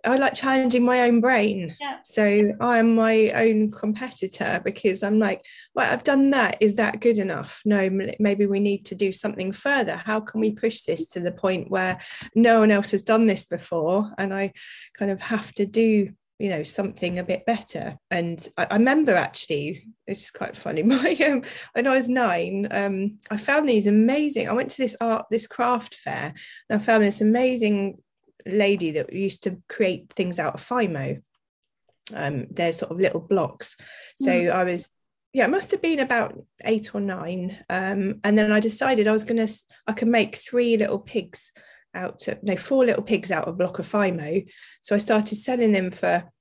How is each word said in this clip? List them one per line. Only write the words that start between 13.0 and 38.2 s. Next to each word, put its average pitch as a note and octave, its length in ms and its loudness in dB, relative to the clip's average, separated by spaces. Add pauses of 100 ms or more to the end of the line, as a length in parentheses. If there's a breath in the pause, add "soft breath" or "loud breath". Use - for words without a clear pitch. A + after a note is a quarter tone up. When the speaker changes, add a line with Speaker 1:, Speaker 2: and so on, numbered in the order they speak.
Speaker 1:
done A3+ 240 4
this G3 180 0
before?" F3 720 -2
And F#3+ 160 -4
I G3 180 -4 (460 loud breath)
kind G3+ 140 -2
of F#3+ 100 -6
have G#3+ 340 -6
to G3+ 100 0
do, G#3+ 440 2 (300)
you G3+ 100 -2
know, D3+ 140 -4
something F3+ 560 -6
a F3+ 40 -6
bit F#3 220 -4
better. - 520 -4 (120)
And E3+ 280 -2 (200)
I, - 140 -2
I G3+ 40 0
remember, C4 400 4
actually, D3 720 -4 (200)
it's - 240 -10
quite - 240 -10
funny, D#3 280 -4
<laughs> A#3+ 120 6
my, D#4 180 2 (140)
um, C4+ 160 2 (300 loud breath)
when A#3+ 140 0
I C4+ 40 4
was C4 160 2
nine, G3 640 0
um, G3+ 460 -2 (120)
I A3 80 -4
found D4 300 0
these G#3+ 200 4
amazing, A#3 640 2
I G#3 40 -2
went C4 180 -2
to - 100 -6
this B3 200 -2
art, A3+ 280 -2
this A3+ 160 -2
craft A#3+ 500 -2
fair, C#3+ 380 -8 (360 loud breath)
and G#3+ 100 0
I G#3 40 -4
found A3 200 4
this G3+ 180 0
amazing G#3+ 760 2 (480)
lady G3 460 0
that D#3+ 200 -4
used G3 320 -6
to F#3 140 -4 (100)
create - 460 -2
things F3+ 260 -4
out D3+ 160 -4
of - 100 -14
FIMO. E3 560 -4 (960)
Um, C#3+ 360 -6
they're E3+ 200 -2
sort E3+ 200 -8
of F3 80 -8
little F3+ 200 0
blocks. - 560 -4 (420 loud breath)
So C4+ 140 0
Speaker 2:
Mm. F3 220 2
Speaker 1:
I F#3 100 2
was, F3 260 -4 (440)
yeah, C4 120 4
it A3+ 60 2
must G4 200 -2
have G4 100 0
been D#4+ 180 0
about B3 400 -2 (240)
eight G#3+ 320 -2
or G3+ 60 -4
nine. F#3 560 -6 (120)
Um, F#3+ 540 -4